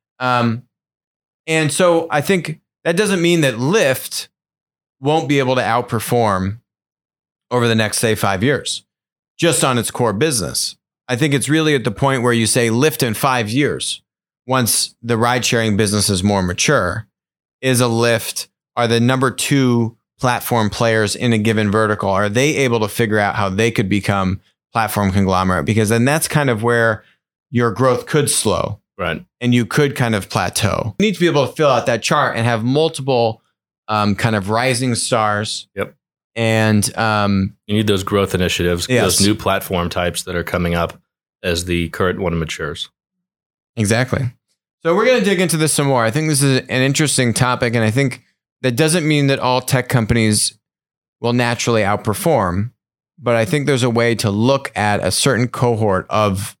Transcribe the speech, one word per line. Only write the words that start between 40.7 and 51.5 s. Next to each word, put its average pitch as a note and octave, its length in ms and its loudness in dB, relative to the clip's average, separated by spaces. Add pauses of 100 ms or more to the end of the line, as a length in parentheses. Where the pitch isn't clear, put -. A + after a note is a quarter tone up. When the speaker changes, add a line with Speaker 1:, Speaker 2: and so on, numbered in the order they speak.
Speaker 2:
up E2+ 260 -4 (440)
as F2 220 -2
the E2+ 240 -2
current F#2 280 -2
one E2+ 200 -2
matures. D#2 520 -8 (840)
Speaker 1:
Exactly. A#2 560 0 (500)
So E3+ 140 2
we're A3+ 100 2
gonna B3+ 140 4
dig F#3+ 200 2
into E3 160 0
this D#3 160 2
some D3 140 0
more. B2+ 180 2
I A2+ 60 2
think D#3 180 -2
this C#3 140 0
is C3+ 200 2
an B2+ 200 -2
interesting C3+ 520 0
topic, B2 400 0
and A#2 100 2
I G#2+ 60 2
think B2+ 320 -2 (400)
that B2+ 140 0
doesn't D#3 300 2
mean C#3+ 220 2
that C3+ 100 2
all B2+ 220 0
tech - 280 -2
companies A2 680 2 (640)
will A#2+ 120 -2
naturally A#2+ 500 0